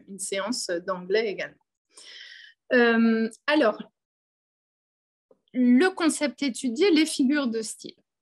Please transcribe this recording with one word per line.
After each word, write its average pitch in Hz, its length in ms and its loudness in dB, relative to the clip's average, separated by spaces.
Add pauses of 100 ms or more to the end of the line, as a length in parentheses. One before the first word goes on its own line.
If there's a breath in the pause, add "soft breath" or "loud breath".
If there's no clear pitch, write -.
une 190 120 -16
séance 196 520 -6 (160)
d'anglais 190 420 -2
également. 151 280 -10 (1120 loud breath)
Euh, 226 580 2 (180)
alors, 277 360 0 (1700)
le 254 360 4
concept 320 520 -2
étudié, 269 500 0
les 311 160 4
figures 285 400 0
de 226 140 -4
style. - 360 -14 (240)